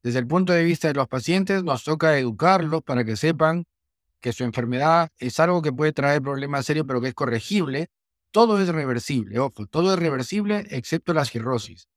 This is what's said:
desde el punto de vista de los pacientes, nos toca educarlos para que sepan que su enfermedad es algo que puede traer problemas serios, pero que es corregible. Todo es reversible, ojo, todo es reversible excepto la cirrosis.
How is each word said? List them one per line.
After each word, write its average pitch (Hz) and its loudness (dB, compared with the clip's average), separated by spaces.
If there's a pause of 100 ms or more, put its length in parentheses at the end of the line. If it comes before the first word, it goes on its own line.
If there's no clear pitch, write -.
desde 123 0
el 120 -2
punto 180 2
de 170 4
vista 170 2
de 143 0
los 139 0
pacientes, 185 0
nos 143 -2
toca 151 2
educarlos 156 2
para 123 -2
que 110 -4
sepan 160 0 (560)
que 120 -4
su - -6
enfermedad 127 0
es 123 -4
algo 170 2
que 147 -2
puede 151 0
traer 143 2
problemas 139 -4
serios, 151 0
pero 127 0
que 131 -4
es 127 -6
corregible. 143 -2 (460)
Todo 214 4
es 185 2
reversible, 123 -2
ojo, 123 -4
todo 180 2
es 185 2
reversible 202 -2
excepto 156 -4
la 151 2
cirrosis. 117 -6 (100)